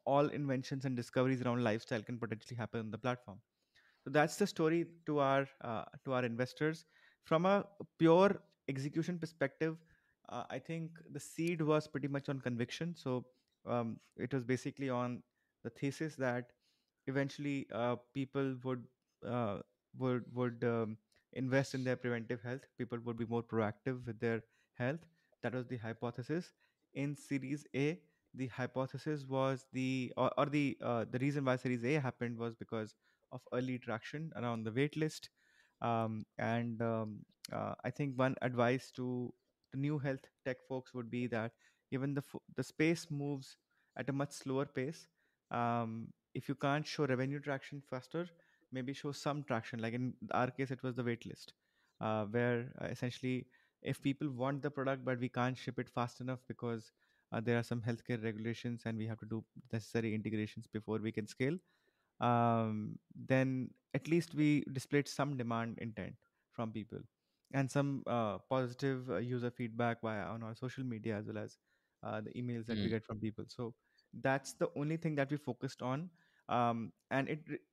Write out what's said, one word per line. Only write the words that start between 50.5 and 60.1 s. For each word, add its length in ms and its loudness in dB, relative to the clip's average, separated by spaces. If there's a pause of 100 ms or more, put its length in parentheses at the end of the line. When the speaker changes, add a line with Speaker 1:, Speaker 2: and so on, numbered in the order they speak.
Speaker 1:
case, 200 -4
it 120 -6
was 120 -2
the 100 -2
wait 220 -2
list, 260 -12 (480)
uh, 240 2
where, 560 2
uh, 60 -2
essentially 600 -2 (360)
if 200 -4
people 280 0
want 320 -2
the 80 -2
product, 340 -2
but 140 0
we 100 0
can't 280 2
ship 220 -6
it 120 -4
fast 320 -2
enough 260 -4
because 440 -4 (400)
uh, 80 0
there 180 4
are 40 2
some 180 -2
healthcare 420 -2
regulations 640 -4
and 120 -2
we 80 -2
have 120 -4
to 80 -12
do 180 -4 (280)
necessary 420 0